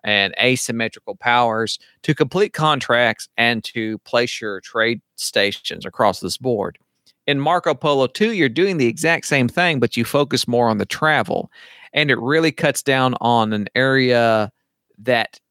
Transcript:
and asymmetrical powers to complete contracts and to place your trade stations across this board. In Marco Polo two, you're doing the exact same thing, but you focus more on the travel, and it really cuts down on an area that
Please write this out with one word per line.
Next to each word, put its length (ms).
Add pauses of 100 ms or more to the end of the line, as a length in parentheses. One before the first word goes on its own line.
and 360
asymmetrical 760
powers 640 (240)
to 100
complete 400
contracts 840
and 280
to 340
place 420
your 200
trade 400 (140)
stations 720
across 340
this 180
board. 400 (480)
In 140
Marco 340
Polo 340
two, 260
you're 160
doing 280
the 100
exact 380
same 220
thing, 320
but 180
you 80
focus 420
more 220
on 80
the 80
travel, 640 (440)
and 180
it 80
really 320
cuts 320
down 380
on 320
an 220
area 760 (480)
that 400 (120)